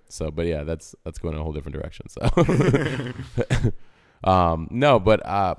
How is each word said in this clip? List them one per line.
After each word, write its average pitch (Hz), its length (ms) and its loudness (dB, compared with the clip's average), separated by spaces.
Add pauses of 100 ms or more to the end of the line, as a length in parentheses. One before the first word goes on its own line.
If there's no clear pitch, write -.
so, 78 220 -8
but 82 160 -4
yeah, 76 180 -2
that's, 80 300 -8 (100)
that's 80 140 -12
going 80 160 -6
in 78 60 -6
a 78 40 -6
whole 80 80 -6
different 76 240 -8
direction. - 320 -12
So, 127 1600 0 (520)
<laughs> - 0 -
um, 85 460 4
no, 127 280 4
but, 104 260 4
uh, 95 340 0